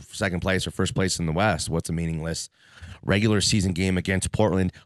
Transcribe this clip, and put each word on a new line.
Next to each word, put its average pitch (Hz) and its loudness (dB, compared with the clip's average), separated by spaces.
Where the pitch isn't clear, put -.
second 90 -4
place 95 0
or - -6
first 95 -2
place 95 0
in 85 -4
the 80 -2
West. 90 0
What's 82 -2
a 85 -4
meaningless 82 -4
regular 104 4
season 95 2
game 92 0
against 92 0
Portland, 92 2